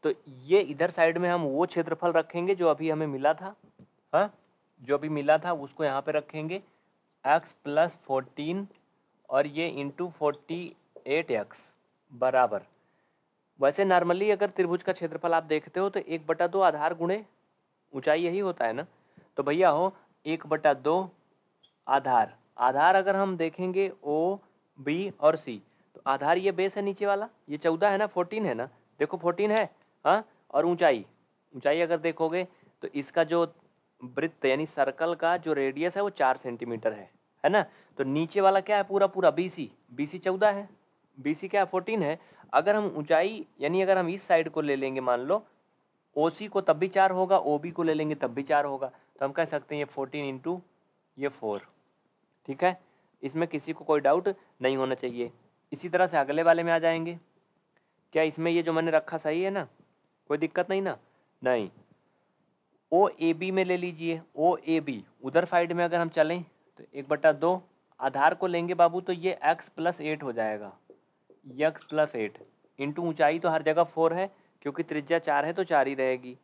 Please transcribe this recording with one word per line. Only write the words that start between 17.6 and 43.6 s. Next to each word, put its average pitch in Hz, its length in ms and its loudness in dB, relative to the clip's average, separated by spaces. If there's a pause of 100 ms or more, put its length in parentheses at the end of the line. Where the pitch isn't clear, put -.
ऊंचाई 151 300 0
यही 175 180 -2
होता 175 260 -2
है 110 60 0
ना। 139 140 -6 (500)
तो 143 60 -2
भैया 160 260 4
हो 170 240 2 (340)
एक 160 200 -4
बटा 151 280 2
दो 160 360 0 (760)
आधार, 127 480 2 (240)
आधार 139 360 4
अगर 190 220 2
हम 190 200 -2
देखेंगे 185 540 -4 (140)
ओ, 160 320 0 (420)
बी 160 420 -4
और 156 160 6
सी, 117 240 -10 (340)
तो - 120 -20
आधार 143 320 2
ये 190 140 0
बेस 190 240 -2
है 208 60 -4
नीचे 202 240 -4
वाला, 202 220 -2 (200)
ये 143 80 -8
चौदह 165 340 2
है 196 80 0
ना, 214 80 0
फ़ोर्टीन 202 400 -2
है 135 80 0
ना, 120 140 -6 (320)
देखो 147 160 -2
फ़ोर्टीन 175 340 0
है, 214 140 2 (400)
हाँ, 175 200 4 (260)
और 151 160 2
ऊंचाई, 160 380 2 (500)
ऊंचाई 143 260 0
अगर 165 180 0
देखोगे 165 480 -2 (360)
तो - 80 -8
इसका 143 340 -2
जो 170 220 0 (560)
वृत्त 143 420 -6
यानी 139 220 2
सर्कल 151 480 -2
का 165 240 0
जो 160 160 -4
रेडियस 139 420 -2
है 196 60 -2
वो 202 100 -2
चार 131 240 2
सेंटीमीटर 117 560 -6
है, 101 180 -14 (340)
है 151 60 4
ना। 196 140 2 (340)
तो 139 60 0
नीचे 160 360 -2
वाला 196 200 6
क्या 208 160 0
है, 202 80 2
पूरा 196 240 2
पूरा 190 240 4
बीसी, 170 380 -4 (220)
बीसी 147 280 -8
चौदह 190 300 2
है, 202 180 -6 (500)
बीसी 151 300 -4
क्या 202 120 0
है, 185 60 2
फ़ोर्टीन 185 360 -2
है। 156 160 -2 (340)
अगर 175 240 4
हम 208 200 -2
ऊंचाई 165 480 0 (160)